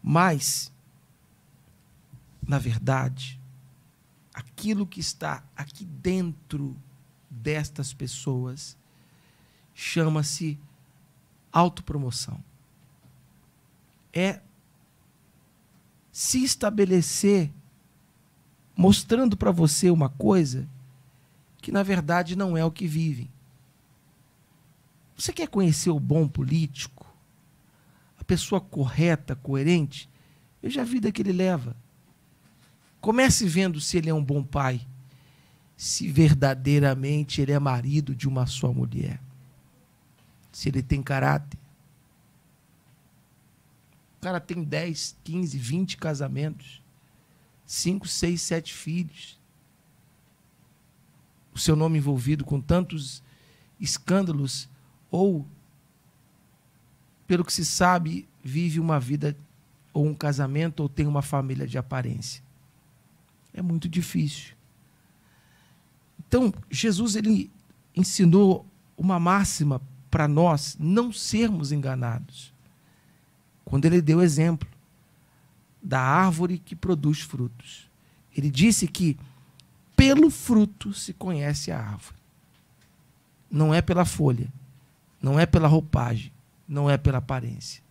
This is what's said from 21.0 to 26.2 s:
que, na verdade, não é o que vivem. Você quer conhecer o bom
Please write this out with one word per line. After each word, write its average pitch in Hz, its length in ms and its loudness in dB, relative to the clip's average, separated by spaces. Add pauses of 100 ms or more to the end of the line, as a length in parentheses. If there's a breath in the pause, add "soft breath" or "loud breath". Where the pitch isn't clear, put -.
que, - 100 -8
na 196 120 2
verdade, 175 500 0
não 185 220 -2
é 160 80 2
o 160 80 2
que 175 160 -6
vivem. 151 420 -4 (1900)
Você - 160 -8
quer 330 160 -6
conhecer 180 400 2
o 151 100 0
bom 147 300 2